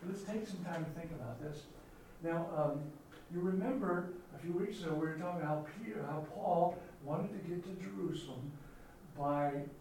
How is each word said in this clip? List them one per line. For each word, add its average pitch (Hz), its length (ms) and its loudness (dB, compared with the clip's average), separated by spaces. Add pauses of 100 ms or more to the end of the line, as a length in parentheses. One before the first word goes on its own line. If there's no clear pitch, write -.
let's 196 160 -2
take 214 240 0
some 180 160 -4
time 165 220 0
to - 60 -4
think 165 200 -6
about 120 300 -4
this. 151 220 -4 (600)
Now, 165 320 2
um, 147 240 4 (540)
you 175 60 2
remember 185 760 4 (220)
a 147 40 -8
few 170 140 0
weeks 202 280 2
ago 160 120 2
we 156 140 4
were 160 100 0
talking 175 240 0
about - 20 2
how 151 220 2 (180)
Peter, 208 240 -2
how 151 260 -2
Paul 175 440 6 (260)
wanted 165 300 0
to 170 160 -4
get 175 140 0
to 185 200 -6
Jerusalem 147 680 -2 (680)
by 143 480 4 (160)